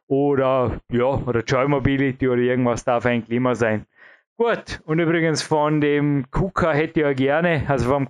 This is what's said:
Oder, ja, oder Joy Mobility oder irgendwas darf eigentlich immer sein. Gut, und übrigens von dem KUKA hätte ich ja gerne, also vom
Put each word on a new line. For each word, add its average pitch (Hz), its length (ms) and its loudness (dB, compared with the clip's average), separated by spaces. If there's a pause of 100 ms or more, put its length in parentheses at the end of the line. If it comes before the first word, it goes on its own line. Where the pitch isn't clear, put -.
Oder, 135 720 0 (100)
ja, 123 360 0
oder 117 160 -2
Joy 131 260 0
Mobility 135 640 0
oder 123 100 2
irgendwas 123 460 0
darf 120 200 0
eigentlich 120 300 0
immer 123 200 0
sein. 107 300 -2 (520)
Gut, - 480 -4
und 160 140 -2
übrigens 160 420 0
von 151 380 0
dem 143 500 0
KUKA 165 440 -2
hätte 160 260 0
ich 147 60 2
ja 143 80 0
gerne, 147 560 0
also 123 200 0
vom 139 200 0